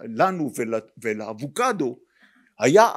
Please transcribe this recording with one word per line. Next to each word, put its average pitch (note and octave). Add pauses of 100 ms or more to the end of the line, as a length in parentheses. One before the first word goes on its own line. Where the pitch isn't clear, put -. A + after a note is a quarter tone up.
לנו D3+
ול-, A2+ (220)
ולאבוקדו, B2 (600)
היה F3